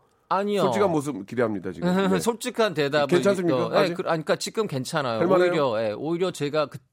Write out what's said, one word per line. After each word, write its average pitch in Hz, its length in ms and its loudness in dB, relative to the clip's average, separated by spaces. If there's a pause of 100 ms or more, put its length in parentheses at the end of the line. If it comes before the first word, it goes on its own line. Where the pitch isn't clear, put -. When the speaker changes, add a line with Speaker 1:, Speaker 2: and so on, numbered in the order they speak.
(280)
Speaker 1:
아니요. 196 340 0
Speaker 2:
솔직한 202 280 2
모습 139 360 -4
기대합니다, 110 460 -2
지금. 165 160 -4
Speaker 1:
<laughs> 185 220 2
Speaker 2:
네. 190 80 2
Speaker 1:
솔직한 220 560 -2
대답을 143 340 2
Speaker 2:
괜찮습니까? 180 480 2
Speaker 1:
또-, 117 140 0
네, 170 80 2
Speaker 2:
아직? 185 160 2
Speaker 1:
그, 180 80 -6
아니, 160 220 -2
그러니까 180 120 0
지금 - 300 -4
괜찮아요. 131 540 -4
Speaker 2:
할 165 60 2
만해요? 180 240 4
Speaker 1:
오히려, 135 320 0
예, 107 100 0
오히려 165 380 -4
제가 147 360 -2
그 127 120 -12 (140)